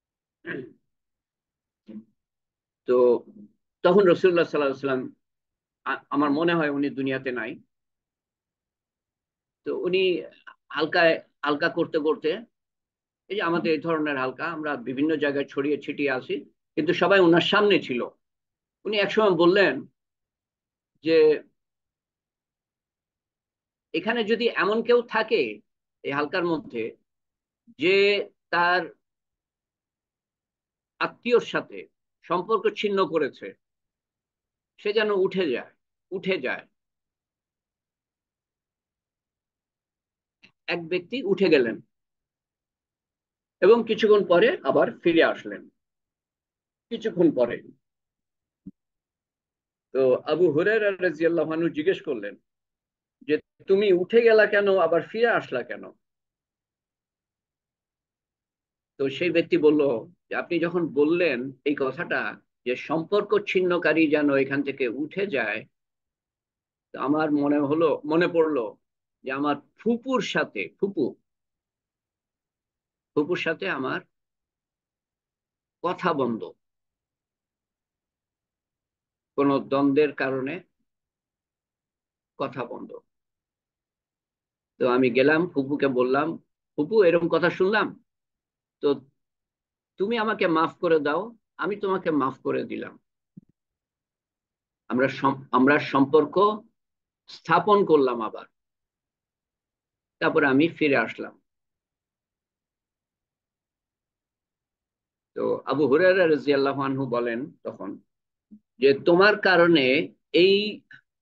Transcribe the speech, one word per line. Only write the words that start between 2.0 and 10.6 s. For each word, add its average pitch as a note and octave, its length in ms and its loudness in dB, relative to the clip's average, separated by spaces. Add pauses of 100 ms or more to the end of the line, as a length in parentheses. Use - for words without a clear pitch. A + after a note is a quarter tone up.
তো B2 360 4 (580)
তখন F#3 220 4
রাসূলুল্লাহ E3+ 400 4
সাল্লাল্লাহু C#3+ 420 -4
আলাইহি - 0 -
ওয়াসাল্লাম, C3 300 -4 (680)
আ-, C3 260 -6
আমার C#3+ 200 0
মনে E3+ 240 0
হয় D#3+ 140 0
উনি C#3+ 220 -4
দুনিয়াতে C3+ 420 -6
নাই। A#2+ 280 -10 (2000)
তো C#3+ 140 -6
উনি F3+ 440 -2 (500)